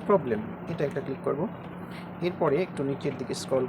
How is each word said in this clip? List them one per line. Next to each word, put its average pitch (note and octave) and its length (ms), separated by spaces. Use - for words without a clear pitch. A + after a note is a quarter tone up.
problem, C3 280
এটা - 160
একটা C#3 160
ক্লিক - 240
করব। C#3 220
এরপরে F3 400
একটু D3+ 220
নিচের C#3 340
দিকে C3 160
স্ক্রল B2+ 340